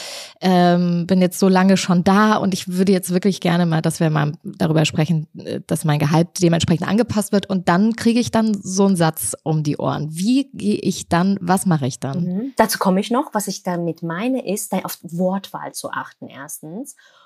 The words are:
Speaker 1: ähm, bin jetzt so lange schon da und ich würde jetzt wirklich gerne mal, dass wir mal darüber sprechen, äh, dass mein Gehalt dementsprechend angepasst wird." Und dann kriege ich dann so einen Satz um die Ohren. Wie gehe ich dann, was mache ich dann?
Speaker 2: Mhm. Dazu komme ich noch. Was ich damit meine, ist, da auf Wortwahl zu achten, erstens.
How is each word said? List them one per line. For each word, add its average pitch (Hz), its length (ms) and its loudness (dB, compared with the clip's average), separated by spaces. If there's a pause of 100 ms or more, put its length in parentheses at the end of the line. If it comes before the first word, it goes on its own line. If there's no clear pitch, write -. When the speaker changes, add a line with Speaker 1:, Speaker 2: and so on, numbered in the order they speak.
(420)
Speaker 1:
ähm, 175 640 4
bin 185 160 4
jetzt 180 160 0
so 196 100 4
lange 190 300 6
schon 180 260 2
da 214 320 4
und 190 160 0
ich 185 160 -6
würde 185 240 2
jetzt 180 180 0
wirklich 180 300 0
gerne 175 240 2
mal, 160 160 2
dass 160 200 -2
wir 160 100 2
mal 147 220 0 (100)
darüber 160 420 0
sprechen, 156 440 0 (100)
äh, - 280 -8
dass - 200 -4
mein 147 120 2
Gehalt 156 440 0
dementsprechend 170 440 2
angepasst 214 460 -2
wird." 202 160 0
Und 185 220 -2
dann 214 260 2
kriege 233 240 2
ich 226 100 -2
dann 220 220 0 (100)
so 190 220 0
einen 196 120 4
Satz 160 380 0 (100)
um 156 180 0
die 147 160 -4
Ohren. 147 360 -4
Wie 247 380 0
gehe 208 240 -2
ich - 320 -4
dann, 190 320 2
was 185 240 0
mache 151 220 2
ich 131 140 -6
dann? 156 240 -4
Speaker 2:
Mhm. 202 320 -4
Dazu 220 220 2
komme 190 220 2
ich 214 100 -4
noch. 262 220 -2
Was 208 160 -4
ich - 140 -8
damit 170 400 -4
meine, 202 440 -4
ist, - 280 -6
da 190 60 -2
auf - 200 -10
Wortwahl 170 720 -6
zu - 180 -10
achten, - 380 -12
erstens. 156 680 -14 (300)